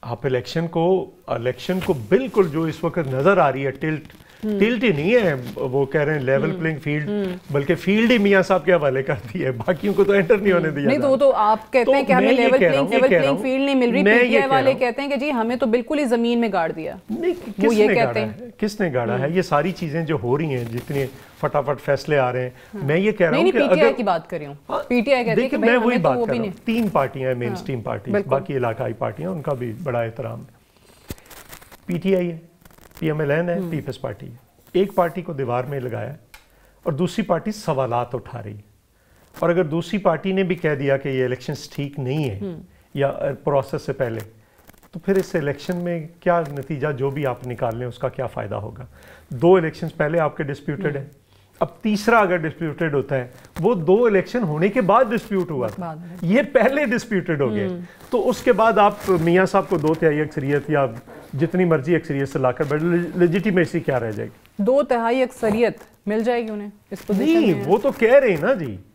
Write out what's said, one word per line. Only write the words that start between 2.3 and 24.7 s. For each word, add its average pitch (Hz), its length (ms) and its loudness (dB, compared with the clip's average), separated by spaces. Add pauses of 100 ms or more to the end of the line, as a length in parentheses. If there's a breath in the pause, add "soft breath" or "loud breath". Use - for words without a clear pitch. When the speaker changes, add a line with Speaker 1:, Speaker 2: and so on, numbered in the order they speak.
Speaker 1:
जो 160 200 -2
इस 156 160 -8
वक्त 170 140 -2
नजर 147 400 2
आ 156 100 6
रही 135 140 -2
है 139 80 -2
टिल्ट, 156 320 -6 (420 loud breath)
Speaker 2:
हम्म। 214 140 -2
Speaker 1:
टिल्ट 220 260 2
ही 220 80 4
नहीं 156 200 0
है, 208 220 4 (200)
वो 135 320 -2
कह 151 160 0
रहे 151 140 0
हैं 139 60 -4
लेवल 135 280 0
Speaker 2:
हम्म। 185 80 -6
Speaker 1:
प्लेइंग 160 200 -2
फील्ड, 151 300 -4
Speaker 2:
हम्म। 196 300 -4 (140)
Speaker 1:
बल्कि 143 220 0
फील्ड 214 380 2
ही 240 60 4
मियाँ 196 240 6
साहब 180 220 2
के 185 80 4
हवाले 139 300 2
कर 143 120 -2
दी - 240 -10
है, 139 120 0
बाकियों 180 440 -2
को 196 100 4
तो 196 100 2
एंटर 196 260 4
नहीं 196 120 2
होने 170 120 4
Speaker 2:
हम्म। 156 120 -2
Speaker 1:
दिया 143 120 0
Speaker 2:
नहीं, 285 100 2
तो 247 40 0
Speaker 1:
जा 285 60 2
Speaker 2:
वो 262 60 4
Speaker 1:
रहा। 254 120 4
Speaker 2:
तो 269 40 6
आप 214 400 2
कहते 247 140 4
Speaker 1:
तो 262 80 2
Speaker 2:
हैं 277 140 2
कि - 60 2
हमें 202 140 4
Speaker 1:
मैं 226 60 6
ये 269 60 4
Speaker 2:
लेवल 254 120 4
Speaker 1:
कह - 80 4
रहा 180 100 6
Speaker 2:
प्लेइंग, 139 180 2
Speaker 1:
हूँ, 208 80 -2
ये - 60 4
Speaker 2:
लेवल 254 80 4
Speaker 1:
कह 214 60 6
रहा 165 60 6
Speaker 2:
प्लेइंग 139 160 2
Speaker 1:
हूँ, 208 80 -6
Speaker 2:
फील्ड 269 200 0
नहीं 277 120 2
मिल 247 160 2
रही, 190 100 2
Speaker 1:
मैं 202 100 6
ये 240 100 6
Speaker 2:
पीटीआई 240 180 4
Speaker 1:
कह 277 60 2
रहा 269 80 2
Speaker 2:
वाले 269 180 4
Speaker 1:
हूँ। - 80 -2
Speaker 2:
कहते 247 220 -2
हैं 285 80 -4
कि 285 60 0
जी 277 140 -2
हमें 240 280 -2
तो 269 80 0
बिल्कुल 247 320 0
ही 294 60 0
जमीन 233 340 0
में 233 140 0
गाड़ 165 200 0
दिया। 160 280 -8 (100)
Speaker 1:
नहीं, 339 220 -2
Speaker 2:
वो - 280 -10
Speaker 1:
किसने 226 140 4
Speaker 2:
ये 208 200 4
Speaker 1:
गाड़ा 233 100 4
Speaker 2:
कहते 160 160 -2
हैं। 214 200 -6
Speaker 1:
है? 240 200 -16
किसने 208 300 -2
गाड़ा 120 240 0
है? 127 100 -2
Speaker 2:
हम्म। 156 100 -2
Speaker 1:
ये 185 80 2
सारी 165 300 0
चीजें 165 340 -4
जो 151 100 -2
हो 120 200 0
रही 156 140 -2
हैं, 120 200 -4
जितने 127 380 -6 (320 loud breath)
फटाफट 143 360 -2
फैसले 143 400 -2
आ 127 140 2
रहे 127 120 -4
हैं, 123 120 -8 (200 loud breath)
Speaker 2:
हाँ। 202 80 -8
Speaker 1:
मैं 143 140 0
ये 202 160 2
कह 190 120 2
रहा 165 60 2
Speaker 2:
नहीं, 302 140 2
Speaker 1:
हूँ 370 80 4
Speaker 2:
नहीं, 226 100 2
Speaker 1:
कि 269 60 2
Speaker 2:
पीटीआई 294 200 6
Speaker 1:
अगर - 80 0
Speaker 2:
की 247 60 -4
बात 180 240 -2
कर 175 120 -10
रही 151 80 -10
हूँ। 143 120 -14 (120)